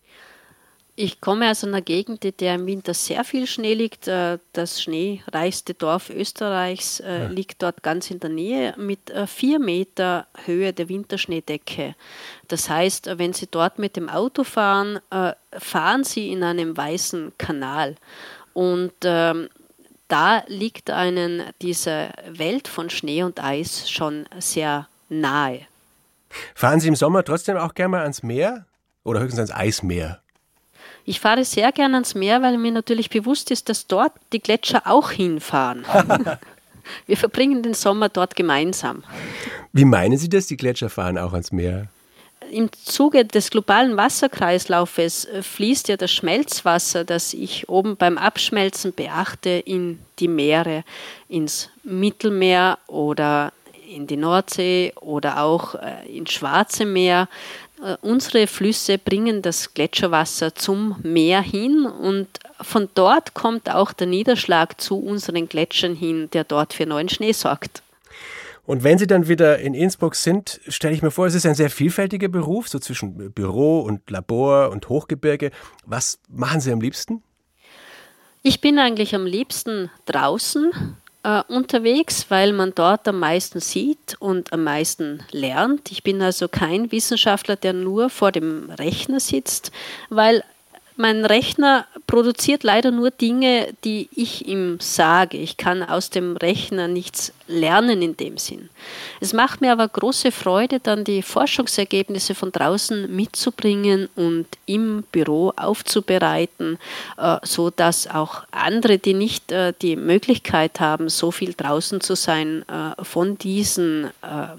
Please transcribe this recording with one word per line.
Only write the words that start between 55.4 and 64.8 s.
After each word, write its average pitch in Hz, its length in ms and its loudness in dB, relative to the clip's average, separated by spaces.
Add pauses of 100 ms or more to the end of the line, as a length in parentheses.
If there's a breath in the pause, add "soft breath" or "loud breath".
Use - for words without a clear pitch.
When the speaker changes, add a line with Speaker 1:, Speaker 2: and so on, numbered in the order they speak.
Speaker 1:
auch, 160 320 0
äh, - 420 -12
ins 160 160 -8
Schwarze 180 540 0
Meer. 185 420 4 (540 loud breath)
Äh, 190 200 -6
unsere 226 440 2
Flüsse 196 520 0
bringen 208 440 0
das - 320 -4
Gletscherwasser 160 800 0
zum 202 480 -2
Meer 165 380 4
hin 254 460 2
und 196 420 -2 (320)
von 208 340 0
dort 208 400 6
kommt 226 360 -2
auch 196 220 2
der 180 140 -4
Niederschlag 180 720 2